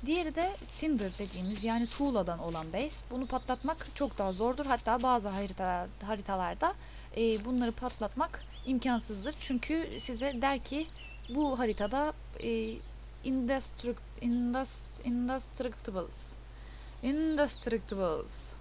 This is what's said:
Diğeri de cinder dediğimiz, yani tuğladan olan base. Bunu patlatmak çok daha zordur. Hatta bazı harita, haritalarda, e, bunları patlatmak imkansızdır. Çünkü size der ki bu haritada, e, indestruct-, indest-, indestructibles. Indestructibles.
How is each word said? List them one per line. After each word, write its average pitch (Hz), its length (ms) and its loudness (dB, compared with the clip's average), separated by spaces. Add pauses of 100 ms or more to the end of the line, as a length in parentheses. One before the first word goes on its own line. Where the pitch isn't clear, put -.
Diğeri 311 280 2
de 349 180 2 (280)
cinder 240 380 2
dediğimiz, 190 460 -4
yani 226 220 2
tuğladan 208 520 2
olan 165 340 -4
base. 254 380 -2
Bunu 262 160 -2
patlatmak 254 680 -2
çok 277 240 -2
daha 196 140 2
zordur. 240 340 2
Hatta 233 360 4
bazı 240 260 4
harita, 185 600 0 (180)
haritalarda, 202 680 0 (420)
e, 220 280 4
bunları 247 280 2
patlatmak 254 720 -2 (220)
imkansızdır. 240 760 2
Çünkü 302 580 0
size 247 440 0
der 269 160 4
ki 311 280 -2 (420)
bu 269 300 2
haritada, 247 540 2 (280)
e, - 80 -2 (760)
indestruct-, 254 1000 0
indest-, 240 840 0
indestructibles. 240 1300 -2 (680)
Indestructibles. 240 1600 2